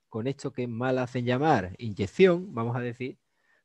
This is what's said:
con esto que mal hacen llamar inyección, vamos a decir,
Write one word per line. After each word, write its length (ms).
con 200
esto 240
que 160
mal 320
hacen 260
llamar 520
inyección, 760
vamos 220
a 40
decir, 380